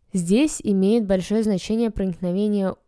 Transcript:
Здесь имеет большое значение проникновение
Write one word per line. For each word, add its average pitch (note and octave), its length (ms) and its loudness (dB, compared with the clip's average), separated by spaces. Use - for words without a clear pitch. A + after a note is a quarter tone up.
Здесь G3 500 2
имеет G3+ 440 2
большое F#3+ 360 0
значение A3 480 0
проникновение F#3+ 840 -2